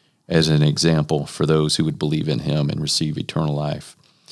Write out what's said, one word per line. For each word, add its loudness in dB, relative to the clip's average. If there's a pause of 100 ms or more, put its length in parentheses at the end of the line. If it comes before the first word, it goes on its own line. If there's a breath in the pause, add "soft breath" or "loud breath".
(300 soft breath)
as 4
an 4
example 2
for -4
those 2
who 0
would -4
believe -2
in -2
him 0
and -4
receive -2
eternal -4
life." -6 (360 loud breath)